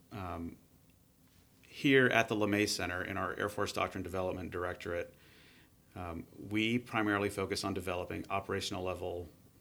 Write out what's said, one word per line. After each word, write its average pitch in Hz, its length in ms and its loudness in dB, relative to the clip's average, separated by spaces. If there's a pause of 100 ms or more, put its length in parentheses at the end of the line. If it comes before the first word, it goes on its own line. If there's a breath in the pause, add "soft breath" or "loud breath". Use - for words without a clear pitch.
(140)
um, 85 420 -6 (1120)
here 135 380 6
at 113 240 6
the 113 60 2
LeMay 104 340 4
Center 90 340 -2
in 95 140 -4
our 92 200 -2
Air 101 120 0
Force 101 240 -2
Doctrine 92 300 -2
Development 90 460 -4
Directorate, 87 640 -4 (840 loud breath)
um, 85 260 -6 (260)
we 110 280 2
primarily 104 520 2
focus 98 360 -2
on 98 80 0
developing 90 560 -4
operational 98 540 -2
level 90 440 -4 (340)